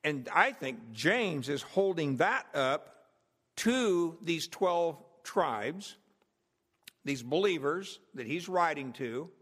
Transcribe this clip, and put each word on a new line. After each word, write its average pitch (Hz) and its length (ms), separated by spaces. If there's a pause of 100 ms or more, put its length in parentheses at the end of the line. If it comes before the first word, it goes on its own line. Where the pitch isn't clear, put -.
And 143 280
I 220 200
think 117 400
James 151 580
is 143 140
holding 165 540
that 175 360
up 139 540 (500)
to 190 640
these 156 260
twelve 170 560 (200)
tribes, 147 720 (1040)
these 135 200
believers 165 760 (140)
that 120 140
he's 165 200
writing 156 460
to 131 380 (100)